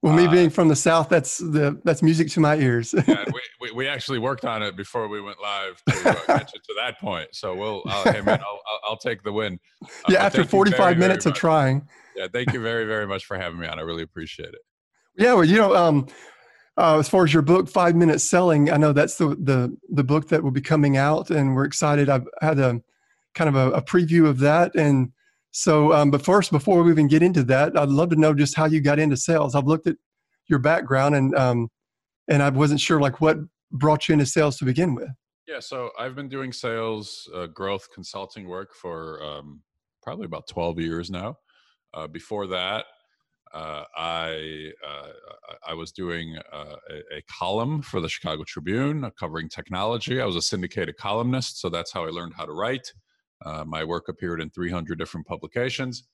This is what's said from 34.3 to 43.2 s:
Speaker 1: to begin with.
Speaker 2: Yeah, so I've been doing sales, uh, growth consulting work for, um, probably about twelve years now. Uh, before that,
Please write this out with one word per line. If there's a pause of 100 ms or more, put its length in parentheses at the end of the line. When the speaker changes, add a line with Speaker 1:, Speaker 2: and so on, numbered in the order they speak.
Speaker 1:
to
begin
with. (360)
Speaker 2:
Yeah,
so
I've
been
doing
sales,
uh,
growth
consulting
work
for,
um, (420)
probably
about
twelve
years
now. (560)
Uh,
before
that, (640)